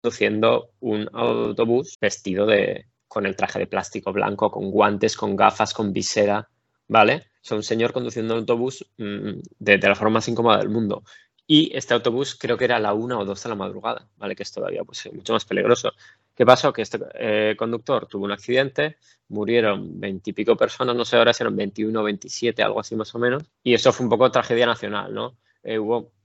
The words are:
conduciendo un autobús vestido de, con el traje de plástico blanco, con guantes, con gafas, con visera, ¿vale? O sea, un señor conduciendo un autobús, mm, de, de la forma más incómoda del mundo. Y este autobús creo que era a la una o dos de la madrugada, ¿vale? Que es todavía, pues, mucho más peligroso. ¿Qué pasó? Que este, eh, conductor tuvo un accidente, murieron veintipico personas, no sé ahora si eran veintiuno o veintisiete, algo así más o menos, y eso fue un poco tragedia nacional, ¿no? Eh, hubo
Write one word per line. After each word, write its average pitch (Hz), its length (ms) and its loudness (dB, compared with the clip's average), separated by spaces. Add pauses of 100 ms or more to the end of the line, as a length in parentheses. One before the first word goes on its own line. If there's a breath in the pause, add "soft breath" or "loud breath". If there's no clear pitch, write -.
conduciendo 113 760 0
un 107 340 -4
autobús 117 840 0
vestido 98 460 -2
de, 101 420 2 (200)
con 104 180 -4
el 95 100 -2
traje - 240 -4
de 98 80 -2
plástico 98 460 -4
blanco, 101 380 0
con 101 200 -6
guantes, 104 460 2
con 104 180 -4
gafas, 101 380 4
con 101 220 -4
visera, 104 540 0 (400)
¿vale? 113 380 4 (100)
O - 120 -20
sea, 110 80 -2
un 107 60 -4
señor 117 300 0
conduciendo 117 420 -4
un 117 60 -2
autobús, 120 460 -2 (120)
mm, 101 340 -8 (260)
de, 101 200 4
de 101 100 4
la 98 60 6
forma 107 200 2
más 113 140 0
incómoda 117 300 4
del - 100 -2
mundo. 107 340 -2 (480 soft breath)
Y 156 240 4
este 127 200 -2
autobús 120 440 -2
creo 117 200 -2
que 123 80 2
era 120 100 2
a 110 40 0
la 104 120 0
una 117 260 -2
o 101 60 -4
dos 98 180 -6
de 120 60 -8
la 113 60 -6
madrugada, 101 520 -8 (120)
¿vale? 98 180 -8
Que - 60 -10
es - 100 -14
todavía, 92 320 -6
pues, - 260 -16
mucho 98 220 -8
más 113 140 -2
peligroso. 104 480 0 (420 soft breath)
¿Qué 123 80 2
pasó? 127 300 6
Que 117 80 -4
este, 107 160 -6 (160)
eh, 107 420 0
conductor 117 500 -4
tuvo 101 200 -6
un 101 60 -4
accidente, 135 640 -2 (320)
murieron 104 680 0
veintipico 101 580 -2
personas, 120 380 0
no 120 120 -2
sé 123 100 2
ahora 117 160 6
si - 100 -6
eran 104 140 -2
veintiuno 107 440 -4
o 107 40 0
veintisiete, 107 580 -4
algo 107 180 0
así 107 160 -8
más 110 180 -6
o 117 40 -8
menos, 123 260 -2 (180)
y 123 100 2
eso 117 200 6
fue 127 120 -4
un 110 60 -2
poco 120 200 4
tragedia 120 360 2
nacional, 104 480 -4
¿no? 117 240 -8 (240)
Eh, 110 160 -4
hubo 110 340 -2 (120)